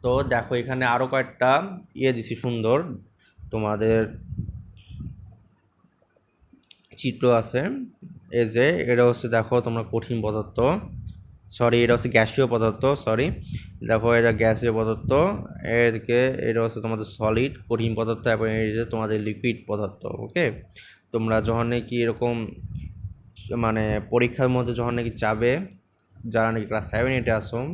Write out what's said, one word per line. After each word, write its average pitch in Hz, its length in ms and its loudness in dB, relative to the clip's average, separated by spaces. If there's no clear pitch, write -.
তো 127 100 0
দেখো 120 320 -2
এখানে 127 300 -2
আরও 120 220 2
কয়েকটা 131 440 2
ইয়ে 131 180 2
দিছি 113 220 -4
সুন্দর, 117 420 2
তোমাদের 110 480 2
চিত্র - 260 -4
আছে। 117 280 2
এই 117 160 2
যে 117 180 4
এটা 120 140 6
হচ্ছে 120 220 2
দেখো 113 340 2
তোমরা 117 300 -2
কঠিন 113 300 -2
পদার্থ, 107 360 -4
সরি 120 320 4
এটা 120 100 6
হচ্ছে 120 160 0
গ্যাসীয় 113 380 2
পদার্থ, 113 380 0
সরি 131 420 0
দেখো 110 260 2
এটা 117 180 6
গ্যাসীয় 113 420 2
পদার্থ, 110 380 -2
এদিকে 117 520 2
এটা 113 120 0
হচ্ছে 113 200 -2
তোমাদের 110 240 -4
সলিড 110 480 0
কঠিন 113 260 0
পদার্থ 113 320 -4
এবং 113 220 2
এই 110 240 0
যে 113 120 -2
তোমাদের 110 360 -2
লিকুইড 107 360 -2
পদার্থ। 101 380 -6
ওকে, 151 400 -4
তোমরা 110 300 2
যখন 117 260 0
নাকি 120 340 -2
এরকম 117 340 0
মানে 110 280 2
পরীক্ষার 123 400 2
মধ্যে 123 240 0
যখন 120 200 -2
নাকি 120 220 -4
যাবে, 110 360 2
যারা 113 360 0
নাকি 113 140 -2
ক্লাস 107 240 -4
সেভেন 123 220 0
এইটে 123 200 0
আসো 110 280 -2